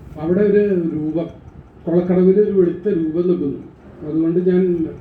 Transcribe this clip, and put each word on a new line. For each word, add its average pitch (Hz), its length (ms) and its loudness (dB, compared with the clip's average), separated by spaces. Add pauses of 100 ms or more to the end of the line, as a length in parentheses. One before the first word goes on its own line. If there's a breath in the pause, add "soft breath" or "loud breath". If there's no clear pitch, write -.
(200)
"അവിടെ 180 200 0
ഒരു 208 220 4 (320)
രൂപം, 156 340 -4 (560)
കൊളക്കടവിൽ 185 560 2
ഒരു 202 200 2
വെളുത്ത 170 280 0
രൂപം 170 400 0
നിൽക്കുന്നു, 139 320 -2 (460)
അതുകൊണ്ട് 165 440 0
ഞാൻ 180 380 2 (120)